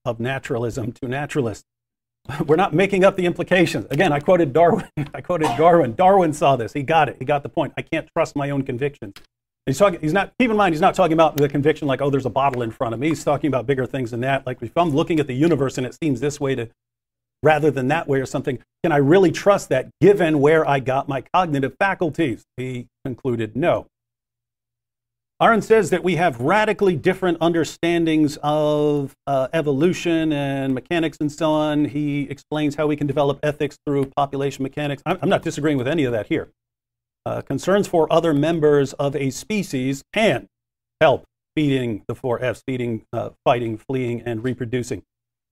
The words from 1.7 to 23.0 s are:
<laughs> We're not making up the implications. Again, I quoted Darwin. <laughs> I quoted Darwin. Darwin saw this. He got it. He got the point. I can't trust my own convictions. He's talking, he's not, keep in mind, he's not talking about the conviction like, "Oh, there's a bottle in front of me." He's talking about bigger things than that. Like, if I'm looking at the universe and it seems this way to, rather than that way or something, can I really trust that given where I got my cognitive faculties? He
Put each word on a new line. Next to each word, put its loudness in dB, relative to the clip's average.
<laughs> -4
We're 4
not 0
making 2
up 4
the 0
implications. 0
Again, 0
I 0
quoted 2
Darwin. 4
<laughs> -8
I -10
quoted -2
Darwin. 4
Darwin 4
saw 2
this. -6
He -4
got 2
it. -12
He -8
got 0
the -12
point. -4
I -6
can't -6
trust 0
my -2
own -2
convictions. -6
He's -2
talking, 2
he's -2
not, -2
keep 2
in 0
mind, 2
he's -4
not 4
talking 2
about 4
the 2
conviction 0
like, -2
"Oh, 0
there's -2
a -2
bottle 0
in -4
front -6
of -8
me." -2
He's -4
talking 0
about -2
bigger 0
things -6
than -6
that. -2
Like, -8
if -10
I'm 2
looking 0
at -2
the -8
universe 0
and -4
it -14
seems -2
this -4
way -2
to, -6
rather 4
than -2
that -2
way 0
or -4
something, -6
can 0
I 4
really 6
trust 0
that 0
given 4
where 4
I 0
got -2
my -4
cognitive 0
faculties? -2
He -10